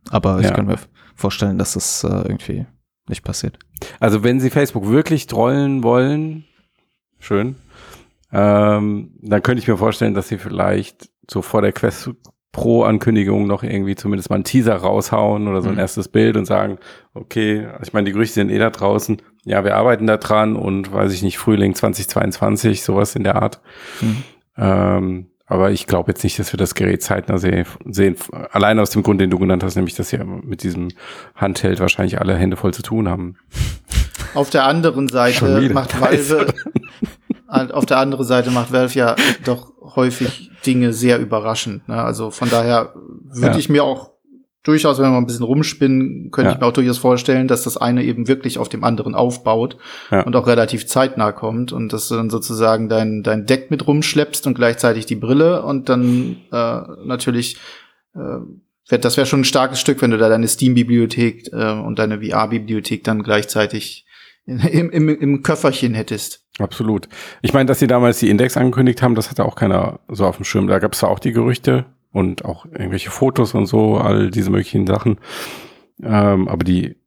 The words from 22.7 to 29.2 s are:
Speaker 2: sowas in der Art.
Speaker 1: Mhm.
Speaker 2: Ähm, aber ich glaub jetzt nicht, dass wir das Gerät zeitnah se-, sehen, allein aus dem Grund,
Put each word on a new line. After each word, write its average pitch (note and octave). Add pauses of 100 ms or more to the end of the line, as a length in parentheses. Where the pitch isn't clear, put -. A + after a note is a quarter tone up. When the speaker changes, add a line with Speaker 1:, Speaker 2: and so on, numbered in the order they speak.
Speaker 2:
sowas G2
in A2+
der G2+
Art. G#2+ (400)
Speaker 1:
Mhm. A2+ (340)
Speaker 2:
Ähm, F#2+ (180)
aber F#2
ich -
glaub F2
jetzt -
nicht, -
dass G#2
wir -
das F#2+
Gerät F#2+
zeitnah F#2+
se-, F2+ (220)
sehen, G2 (340)
allein G#2
aus G2+
dem G#2+
Grund, G2+